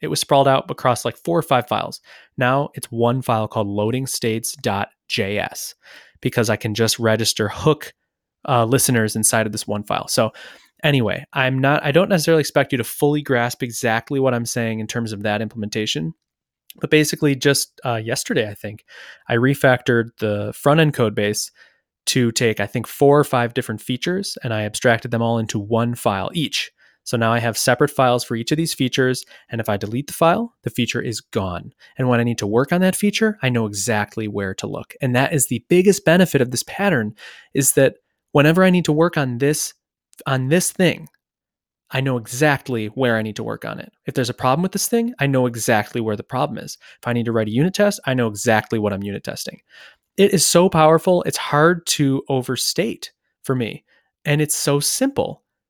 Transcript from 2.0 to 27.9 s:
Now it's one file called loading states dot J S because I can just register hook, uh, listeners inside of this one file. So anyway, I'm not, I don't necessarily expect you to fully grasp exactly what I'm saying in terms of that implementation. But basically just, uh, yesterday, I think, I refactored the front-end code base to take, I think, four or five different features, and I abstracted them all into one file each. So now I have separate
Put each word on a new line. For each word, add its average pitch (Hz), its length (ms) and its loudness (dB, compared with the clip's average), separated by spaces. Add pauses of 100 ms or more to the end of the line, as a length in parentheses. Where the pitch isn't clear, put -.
Now 135 360 0
it's - 160 -12
one 117 300 0
file 113 260 0
called 107 200 -4
loading 110 400 -2
states 113 500 -4
dot 117 320 -4 (200)
J 104 300 -2
S - 360 -8 (460)
because 120 280 0
I 107 80 2
can 110 180 -6
just 110 240 0
register 110 500 0
hook, - 440 -2 (560)
uh, 120 160 2
listeners 117 520 2
inside 110 280 2
of 104 80 -4
this - 140 -8
one 104 180 -6
file. - 240 -4
So 110 240 0 (500)
anyway, 127 520 0
I'm 131 240 0
not, 135 260 0
I 147 80 0
don't 156 160 4
necessarily 160 320 2
expect 139 320 0
you 131 60 0
to 113 60 -4
fully 147 360 -2
grasp 123 420 -2
exactly 117 560 -2
what 131 140 2
I'm 117 140 -2
saying 113 340 -4
in 110 60 -6
terms 113 260 -6
of 101 100 -8
that 107 200 -2
implementation. 110 720 -6 (640)
But - 100 -6
basically 147 460 2
just, - 480 0
uh, 117 180 -2
yesterday, 117 460 -2
I 101 60 -12
think, 104 300 -14 (440)
I 120 80 2
refactored 127 720 4 (100)
the 104 360 -4
front-end 151 400 4
code 110 200 0
base 104 360 -2 (560)
to 120 260 2
take, 110 280 0
I 101 60 0
think, 117 200 -6
four 143 320 4
or 143 60 4
five 120 300 -2
different 117 260 -6
features, 180 640 -6
and 117 100 -6
I 107 100 -2
abstracted 113 480 2
them 117 120 2
all 117 160 2
into 110 200 -2
one 113 360 0
file 98 400 -2
each. - 360 -4 (340)
So 123 140 -4
now 113 140 2
I 117 60 2
have 117 200 -2
separate 139 320 2